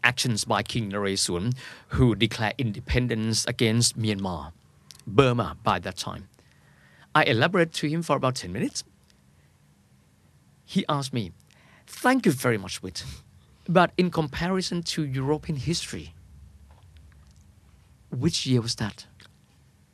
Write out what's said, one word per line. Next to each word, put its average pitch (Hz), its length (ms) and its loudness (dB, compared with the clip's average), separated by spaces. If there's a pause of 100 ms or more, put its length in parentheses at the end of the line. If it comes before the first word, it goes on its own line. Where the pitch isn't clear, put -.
actions 120 400 2
by 107 180 2
King 107 300 -4
Naresuan, 98 600 -2 (340)
who 123 260 4
declared 107 440 0
independence 113 880 0
against 117 520 2
Myanmar, 95 540 -2 (540)
Burma 113 580 2
by 98 160 2
that 92 160 -10
time. 85 320 -10 (840)
I 151 100 6
elaborate 160 560 2
to 156 80 0
him 160 140 -2
for 160 140 0
about 131 200 2
ten - 160 -8
minutes. 156 320 -6 (1800)
He - 220 -2
asked 139 260 -2
me, 107 180 -4 (540)
"Thank 254 400 2
you 175 60 6
very 127 260 2
much, 92 240 -10
Wit. 92 220 -10 (640)
But 170 280 6
in 180 140 2
comparison 170 720 -2 (120)
to 165 100 -2
European 143 540 -2
history, 104 560 -6 (2000)
which - 360 -2
year 127 140 4
was 117 160 -4
that?" 104 300 -6 (880)